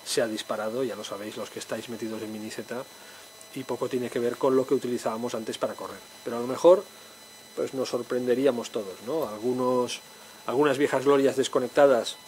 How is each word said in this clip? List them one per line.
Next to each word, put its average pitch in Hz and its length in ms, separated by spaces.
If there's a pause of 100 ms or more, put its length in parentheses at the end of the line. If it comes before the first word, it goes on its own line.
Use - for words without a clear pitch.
se - 180
ha 113 40
disparado, 110 580
ya 104 120
lo 107 80
sabéis 104 320
los 107 140
que - 80
estáis 110 300
metidos 110 340
en 107 100
Minizeta, 110 520 (680)
y 131 100
poco 123 240
tiene 123 220
que - 80
ver 120 180
con 131 200
lo 131 100
que 143 80
utilizábamos 120 600
antes 113 240
para 107 160
correr. 95 240 (260)
Pero 120 140
a - 20
lo 120 60
mejor, 170 380 (720)
pues, 123 200
nos 127 160
sorprenderíamos 123 800
todos, 98 360
¿no? 139 220
Algunos, 123 720 (460)
algunas 131 320
viejas 135 260
glorias 139 320
desconectadas 127 800 (120)